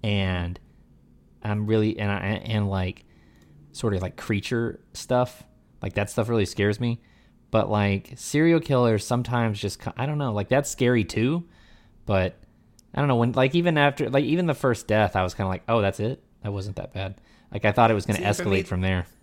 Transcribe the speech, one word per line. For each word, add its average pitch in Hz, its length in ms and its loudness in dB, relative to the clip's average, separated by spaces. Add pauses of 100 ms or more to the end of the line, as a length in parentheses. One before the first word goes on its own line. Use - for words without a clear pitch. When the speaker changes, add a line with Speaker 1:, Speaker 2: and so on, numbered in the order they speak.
Speaker 1:
and 92 560 -2 (800)
I'm 104 260 -4
really, 110 300 2
and 104 140 -2
I, 101 60 -2 (260)
and, 104 260 -2
like, 92 360 -4 (680)
sort 107 220 -2
of, 90 80 -2
like, 92 160 -6
creature 117 640 -4 (120)
stuff, - 500 -2 (380)
like, 101 120 -8
that 104 160 -2
stuff 110 180 -2
really 113 180 2
scares 104 340 -2
me. 120 200 -2 (520)
But, 104 180 2
like, 101 480 0
serial 165 420 2
killers 120 480 2
sometimes 120 520 -2
just, - 220 -6
ki-, - 140 -8
I 127 100 -4
don't 147 120 -4
know, 135 160 -4
like, 104 160 -4
that's 139 200 2
scary 123 360 2
too, 143 420 -2 (580)
but 95 300 0 (580)
I - 60 -4
don't 143 80 2
know, 131 80 4
when, 117 160 2
like, 135 240 2
even 170 220 2
after, 143 320 2
like, 139 160 2
even 170 200 0
the 156 80 0
first 127 340 0
death, 107 280 2
I 92 80 2
was 90 100 -2
kinda 98 140 -4
like, 95 220 -4
"Oh, 117 120 4
that's 98 180 0
it? 117 220 -4 (220)
That 104 80 -6
wasn't 98 240 -8
that - 160 -10
bad." 98 300 -10 (300)
Like, 110 140 -8
I 104 60 6
thought 117 200 6
it - 20 4
was 101 120 0
gonna 104 140 0
Speaker 2:
See, 92 60 -2
for 104 180 0
Speaker 1:
escalate 98 80 0
Speaker 2:
me, 92 120 2
Speaker 1:
from 92 180 -2
there. 92 240 0 (180)